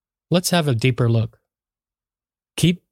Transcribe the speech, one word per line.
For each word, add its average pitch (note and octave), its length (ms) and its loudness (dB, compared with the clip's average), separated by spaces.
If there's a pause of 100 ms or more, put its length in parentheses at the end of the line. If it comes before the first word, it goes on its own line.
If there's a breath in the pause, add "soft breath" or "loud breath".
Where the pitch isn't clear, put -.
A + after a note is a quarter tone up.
(300)
Let's F3+ 200 0
have E3+ 180 0
a C3 80 0
deeper A#2+ 320 0
look. A2+ 320 -2 (1200)
Keep F3 340 0